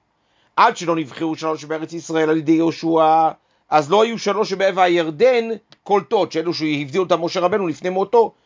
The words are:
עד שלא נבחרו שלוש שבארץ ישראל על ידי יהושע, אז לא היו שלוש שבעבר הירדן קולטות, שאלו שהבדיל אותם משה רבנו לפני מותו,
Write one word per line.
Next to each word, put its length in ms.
עד 200
שלא 200
נבחרו 400
שלוש 260
שבארץ 300
ישראל 380
על 60
ידי 160
יהושע, 760
אז 200
לא 120
היו 160
שלוש 320
שבעבר 300
הירדן 680
קולטות, 480
שאלו 220
שהבדיל 460
אותם 240
משה 160
רבנו 260
לפני 240
מותו, 420